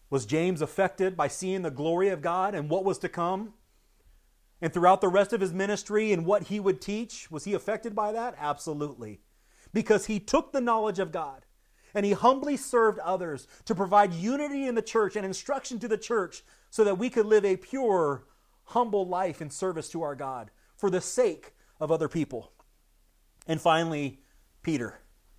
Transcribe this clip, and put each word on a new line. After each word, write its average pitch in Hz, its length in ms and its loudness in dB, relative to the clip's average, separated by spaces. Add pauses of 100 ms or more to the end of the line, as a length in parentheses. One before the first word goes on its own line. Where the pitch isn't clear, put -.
(100)
Was 131 160 0
James 160 360 0
affected 185 540 0
by 147 100 2
seeing 185 360 -4
the 156 100 -4
glory 165 360 0
of 170 140 -2
God 185 320 0
and 151 160 -4
what 190 140 0
was 190 140 0
to 175 100 -4
come? 185 460 -4 (1040)
And 165 120 -2
throughout 185 280 6
the 196 80 4
rest 196 240 4
of 214 80 0
his 185 120 0
ministry 208 600 0
and 165 120 2
what 190 200 2
he 208 160 -4
would 190 200 0
teach, 214 520 -8
was 151 120 -10
he 202 80 -4
affected 214 440 -4
by 214 160 0
that? 233 260 -6
Absolutely. 147 840 -6 (500)
Because 214 340 2
he 214 140 -4
took - 320 0
the 269 80 0
knowledge 220 400 0
of 175 100 -2
God 147 360 -10 (460)
and 202 140 0
he 202 60 4
humbly 269 440 2
served 226 440 2
others 170 480 -4 (160)
to 220 100 -2
provide 196 380 4
unity 277 560 -2
in 233 80 -2
the 220 60 0
church 214 340 0
and 196 100 -4
instruction 247 540 -6
to 233 80 -8
the 214 100 0
church 214 460 -4 (260)
so 220 140 4
that 196 140 2
we 247 120 -2
could 214 160 2
live 214 180 6
a 190 120 4
pure, 185 680 0 (420)
humble 208 420 0
life 180 340 -2
in 147 80 -10
service 170 380 -4
to 165 140 -6
our 147 120 -4
God 131 380 -10 (240)
for 202 140 0
the 180 100 2
sake - 540 -2 (260)
of 151 100 -4
other 156 180 2
people. 131 440 -4 (960)
And 160 120 0
finally, 160 600 0 (420)
Peter 123 380 -4 (380)